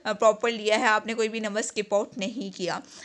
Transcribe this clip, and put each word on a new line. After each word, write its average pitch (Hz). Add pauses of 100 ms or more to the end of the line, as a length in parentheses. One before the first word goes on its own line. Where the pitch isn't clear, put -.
अ, 214
प्रॉपर 220
लिया 214
है, 240
आपने 214
कोई 220
भी 226
नंबर 214
स्किप 208
आउट 208
नहीं 202
किया। 175 (240)